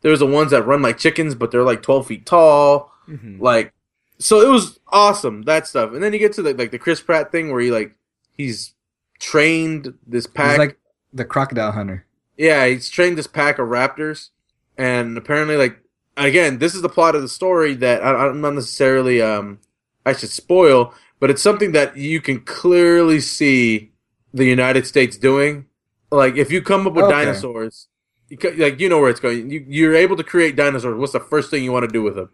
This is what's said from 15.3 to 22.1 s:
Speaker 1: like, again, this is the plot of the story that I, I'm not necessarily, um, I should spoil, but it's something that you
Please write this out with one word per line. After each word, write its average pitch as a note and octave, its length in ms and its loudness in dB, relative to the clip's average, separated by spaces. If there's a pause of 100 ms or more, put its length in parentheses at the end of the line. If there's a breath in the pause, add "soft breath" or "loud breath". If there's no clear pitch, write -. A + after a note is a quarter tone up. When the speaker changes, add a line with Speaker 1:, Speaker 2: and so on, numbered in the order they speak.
Speaker 1:
like, B2+ 220 -2 (360)
again, C#3+ 440 0
this E3+ 160 -2
is F#3 60 -10
the E3 80 -4
plot E3 260 2
of D3 60 -2
the C3 80 -10
story E3+ 460 -2
that A#2+ 280 0
I, C3 240 2
I'm C#3 140 -4
not D3 120 -4
necessarily, C3 680 0
um, G#2 380 -4 (460)
I C3+ 80 0
should A2 160 -8
spoil, C#3+ 640 4 (260 soft breath)
but C3+ 120 2
it's C3+ 100 -2
something G3+ 300 0
that C#3+ 260 0
you D3+ 240 -6